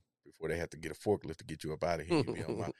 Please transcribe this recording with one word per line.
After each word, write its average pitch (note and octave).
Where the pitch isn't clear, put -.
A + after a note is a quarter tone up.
before D#2+
they D#2+
have E2
to -
get D#2+
a -
forklift F#2+
to -
get D#2
you D#2
up D2+
out E2+
of D2+
here. E3+
You -
be -
on A2+
my, -